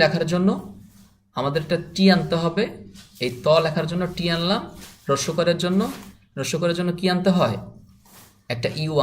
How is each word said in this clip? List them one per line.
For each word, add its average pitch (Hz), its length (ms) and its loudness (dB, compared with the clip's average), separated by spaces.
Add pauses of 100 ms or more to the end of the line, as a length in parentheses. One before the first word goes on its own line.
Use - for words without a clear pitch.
লেখার 160 320 2
জন্য 185 160 2 (840)
আমাদের 139 300 -2
একটা 175 120 -2 (180)
টি 190 160 2
আনতে 165 320 2
হবে। 170 200 0 (560)
এই 123 120 -2 (120)
ত 147 40 0 (180)
লেখার 160 260 -2
জন্য 180 120 -2 (120)
টি 170 100 -4 (100)
আনলাম। 180 260 0 (440)
হ্রস্বকারের 165 580 0
জন্য, 185 180 2 (540)
হ্রস্বকারের 165 440 -2
জন্য 175 200 0
কি 190 140 -2
আনতে 185 160 2
হয়? 139 280 2 (960)
একটা 120 160 -4 (120)
ইউ 156 200 -2